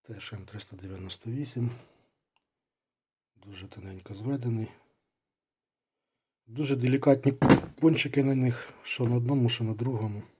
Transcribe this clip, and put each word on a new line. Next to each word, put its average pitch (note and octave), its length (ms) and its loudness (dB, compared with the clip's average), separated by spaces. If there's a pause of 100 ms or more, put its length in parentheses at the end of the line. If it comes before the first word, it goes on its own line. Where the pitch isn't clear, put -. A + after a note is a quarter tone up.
Теж G#2+ 300 -14
М F#2+ 120 -12
триста G2 320 -16
дев'яносто F#2+ 540 -12
вісім. B2 400 -2 (1700)
Дуже F#2+ 320 -18
тоненько F#2+ 460 -14
зведений. A#2 540 -4 (1800)
Дуже C3+ 300 -2
делікатні C3+ 560 4 (480)
кончики C#3+ 440 4
на C3+ 100 2
них, B2+ 480 0
що - 220 -4
на A#2+ 120 2
одному, B2 320 2
що A#2 160 -2
на A2 100 -2
другому. A2 480 -4 (160)